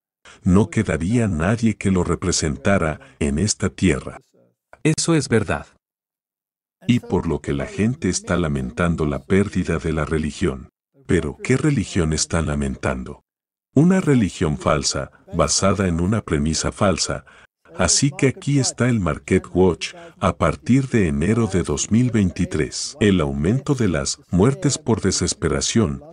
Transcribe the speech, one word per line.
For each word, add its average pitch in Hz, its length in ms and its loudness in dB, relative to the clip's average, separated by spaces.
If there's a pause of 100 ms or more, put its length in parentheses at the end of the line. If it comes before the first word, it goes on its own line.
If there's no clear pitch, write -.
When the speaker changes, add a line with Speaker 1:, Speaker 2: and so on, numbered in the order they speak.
(440)
Speaker 1:
no 101 260 4
quedaría 104 580 0
nadie 101 480 0
que 101 160 -2
lo 90 120 2
representara 82 960 -2 (200)
en 73 200 -2
esta 98 300 -2
tierra. - 500 -2 (640)
Speaker 2:
Eso 160 320 0
es 143 140 -2
verdad. 98 380 0 (1160)
Speaker 1:
Y 120 140 4
por 95 280 0
lo 73 120 0
que - 140 -4
la 69 120 -4
gente 107 440 -2
está - 260 -2
lamentando 80 720 -2
la 69 180 -4
pérdida 95 540 0
de 80 160 -2
la 78 100 -2
religión. 73 640 -4 (360)
Pero, 78 320 -2
¿qué - 180 0
religión 101 560 0
están 80 360 -2
lamentando? 69 760 -6 (500)
Una 185 280 6
religión 98 560 2
falsa, 69 540 -2 (220)
basada 95 540 2
en 85 140 0
una 101 200 0
premisa 76 520 -2
falsa. 85 520 -2 (500)
Así - 400 0
que 139 120 0
aquí 143 320 0
está 123 300 -2
el 117 100 0
Market 90 520 0
Watch, 90 440 2 (240)
a 92 160 0
partir 120 540 0
de 101 180 2
enero 95 400 0
de 87 160 0
dos - 260 -4
mil 117 220 2
veintitrés. 87 880 -2
El 98 220 4
aumento 80 520 0
de 117 140 0
las 73 320 -4 (100)
muertes 135 480 2
por 113 240 -2
desesperación 80 1120 -2